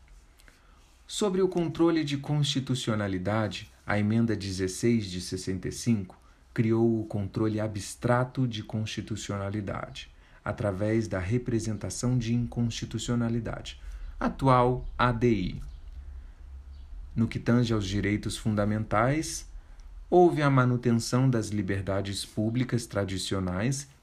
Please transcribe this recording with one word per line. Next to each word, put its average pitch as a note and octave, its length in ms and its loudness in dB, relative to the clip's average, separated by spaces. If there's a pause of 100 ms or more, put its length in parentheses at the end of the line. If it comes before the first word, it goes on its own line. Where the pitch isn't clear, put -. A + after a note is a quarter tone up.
(1080)
Sobre F#3+ 360 0
o F#3 60 4
controle E3 560 2
de C#3+ 120 -2
constitucionalidade, A2 1500 0 (160)
a G2+ 120 2
Emenda A2 360 2
dezesseis G2 760 0
de F2+ 100 -6
sessenta F#2 480 -6
e F#2 40 -6
cinco G2+ 460 -2 (360)
criou A2+ 460 2
o A2 40 -6
controle G#2+ 540 -2
abstrato A#2+ 880 0
de G#2+ 160 -6
constitucionalidade, G2+ 1500 -6 (360)
através G#2 640 0
da F#2+ 100 -2
representação A2 960 0
de A2+ 160 0
inconstitucionalidade, A#2 1500 -2 (400)
atual B2+ 680 4 (100)
A B2 140 4
D A#2+ 220 4
I. F#2 300 -2 (1500)
No A2+ 120 2
que - 140 -4
tange A#2 340 4
aos G2+ 120 0
direitos G2 500 -2
fundamentais, G#2+ 1080 0 (640)
houve E3+ 340 8
a C#3+ 80 6
manutenção B2 760 4
das A2 200 2
liberdades G2 760 -2
públicas A#2 640 -2
tradicionais, G2 1000 -2 (140)